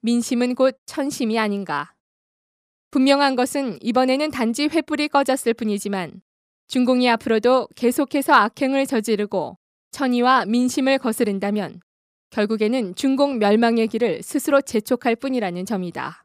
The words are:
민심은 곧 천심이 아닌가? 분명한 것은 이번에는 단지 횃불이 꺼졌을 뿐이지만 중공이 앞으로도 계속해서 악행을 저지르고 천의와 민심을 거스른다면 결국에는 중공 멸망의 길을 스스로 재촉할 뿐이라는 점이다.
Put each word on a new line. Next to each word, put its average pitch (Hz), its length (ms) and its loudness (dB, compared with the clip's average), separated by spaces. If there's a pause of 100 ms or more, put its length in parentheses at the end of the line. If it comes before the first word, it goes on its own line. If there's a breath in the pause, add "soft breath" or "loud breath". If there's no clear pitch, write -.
민심은 240 540 0
곧 262 300 2
천심이 269 520 -4
아닌가? 196 560 -4 (960)
분명한 277 440 2
것은 262 460 -2
이번에는 262 500 0
단지 247 360 -2
횃불이 302 420 -2
꺼졌을 269 440 0
뿐이지만 202 680 -6 (460)
중공이 254 420 2
앞으로도 233 640 2
계속해서 277 580 0
악행을 269 520 2
저지르고 208 720 -4 (340)
천의와 247 540 2
민심을 254 540 0
거스른다면 202 840 -2 (480)
결국에는 214 680 -2
중공 269 440 0
멸망의 226 500 4
길을 220 340 -2
스스로 285 380 0
재촉할 233 560 -2
뿐이라는 196 480 -4
점이다. 170 600 -6